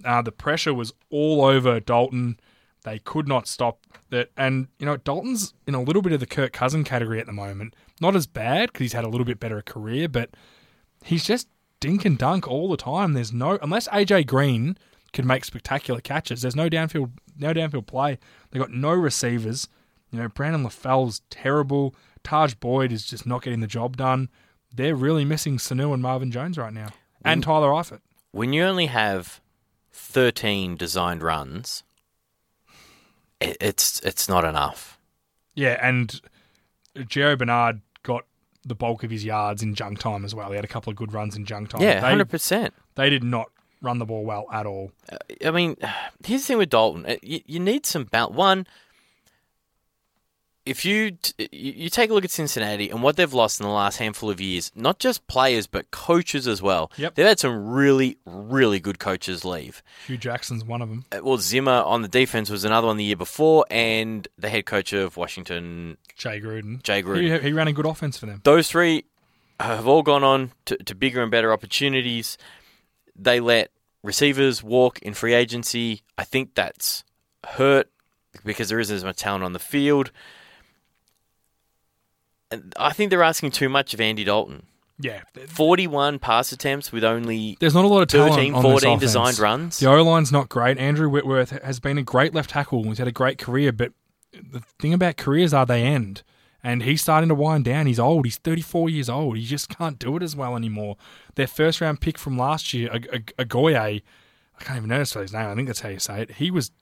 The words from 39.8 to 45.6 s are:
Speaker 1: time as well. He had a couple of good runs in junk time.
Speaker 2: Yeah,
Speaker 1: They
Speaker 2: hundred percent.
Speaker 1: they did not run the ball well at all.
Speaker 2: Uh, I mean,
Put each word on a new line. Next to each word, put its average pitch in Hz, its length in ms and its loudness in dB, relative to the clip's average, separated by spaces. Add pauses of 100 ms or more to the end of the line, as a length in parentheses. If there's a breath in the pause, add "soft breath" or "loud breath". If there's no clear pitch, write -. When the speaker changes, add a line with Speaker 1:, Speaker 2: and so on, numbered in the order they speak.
Speaker 1:
time 104 240 -4
as 101 100 -10
well. 101 160 -12
He 101 60 -6
had 104 80 -6
a - 40 -10
couple 113 220 -8
of 104 60 -10
good 107 160 -8
runs 107 240 -6
in 104 80 -10
junk 107 260 -10
time. 120 120 -2
Speaker 2:
Yeah, 147 180 4
Speaker 1:
They 123 80 2
Speaker 2:
hundred 196 220 4
percent. 190 440 -2 (200)
Speaker 1:
they 139 160 2
did 135 120 0
not 120 280 -4 (320)
run 120 160 -4
the 117 80 -6
ball 107 180 -6
well 107 280 -8
at 107 140 -6
all. 98 240 -8 (220)
Speaker 2:
Uh, - 40 -14 (300)
I 160 40 2
mean, 170 260 0 (240 loud breath)